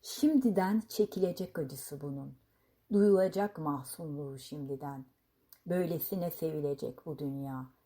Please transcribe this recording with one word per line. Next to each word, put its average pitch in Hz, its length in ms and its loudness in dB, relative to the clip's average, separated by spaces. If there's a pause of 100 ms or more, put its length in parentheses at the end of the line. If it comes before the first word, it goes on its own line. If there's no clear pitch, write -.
Şimdiden 220 840 4
çekilecek 185 720 0
acısı 139 420 -8
bunun. 139 340 -8 (580)
Duyulacak 196 640 6
mahzunluğu 143 800 -6
şimdiden. 139 680 -8 (600)
Böylesine 175 680 -2
sevilecek 151 760 -4
bu 151 140 -8
dünya. 135 460 -6 (200)